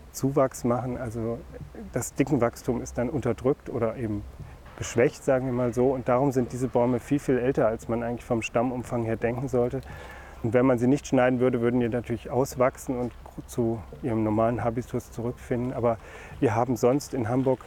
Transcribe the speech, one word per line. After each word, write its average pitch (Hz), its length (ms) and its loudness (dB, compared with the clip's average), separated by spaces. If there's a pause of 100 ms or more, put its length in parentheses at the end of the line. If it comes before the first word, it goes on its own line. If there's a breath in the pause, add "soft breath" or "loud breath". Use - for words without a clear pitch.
(120)
Zuwachs 135 520 0
machen. 123 320 0
Also 117 420 -4 (540)
das - 220 -4
Dickenwachstum 120 680 0
ist 131 160 -10
dann 123 140 -2
unterdrückt 123 580 -2
oder 117 280 -2
eben 107 260 -4 (560 loud breath)
geschwächt, - 460 2
sagen 131 220 2
wir 131 60 -2
mal 123 220 0
so. 123 180 4
Und 127 160 -4
darum 131 240 4
sind 123 200 0
diese 127 160 -2
Bäume 120 320 2
viel, - 180 0
viel 135 200 2
älter, 127 300 2
als 113 200 -2
man 113 140 -2
eigentlich 117 220 -6
vom 117 180 0
Stammumfang 120 640 -2
her 113 120 0
denken 120 320 -2
sollte. 123 320 0 (640 loud breath)
Und 113 100 0
wenn 127 140 6
man 127 120 6
sie 120 100 2
nicht 143 180 4
schneiden 127 340 4
würde, 127 200 2
würden 120 200 2
die 117 80 0
natürlich 117 420 -4
auswachsen 131 680 0
und 123 140 -4 (340)
zu 113 340 -2 (220)
ihrem 110 220 0
normalen 110 380 2
Habitus 120 480 -4
zurückfinden. 123 600 -4
Aber 120 240 2 (440 loud breath)
wir 113 140 4
haben 123 220 2
sonst 127 380 2
in 120 140 4
Hamburg 127 380 2